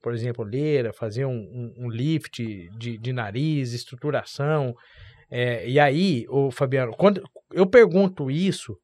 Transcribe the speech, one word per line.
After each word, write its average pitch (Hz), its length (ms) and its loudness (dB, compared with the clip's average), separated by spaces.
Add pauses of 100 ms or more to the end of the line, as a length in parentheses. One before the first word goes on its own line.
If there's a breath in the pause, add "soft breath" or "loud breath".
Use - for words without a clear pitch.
Por 117 120 -4
exemplo, 117 320 -4
olheira, 131 480 0
fazer 113 320 -4
um, 131 120 -2
um, 120 480 -10
um 120 40 -4
lift 127 540 -2 (340)
de, 117 200 -8
de 123 160 -6
nariz, 123 600 -2
estruturação. 135 1000 -2 (560 loud breath)
É... 120 380 -2
e 135 120 4
aí, 147 500 4
ô, 135 220 0
Fabiano, 127 440 0
quando, 196 260 4 (300)
eu 185 160 4
pergunto 185 640 6
isso 151 540 -2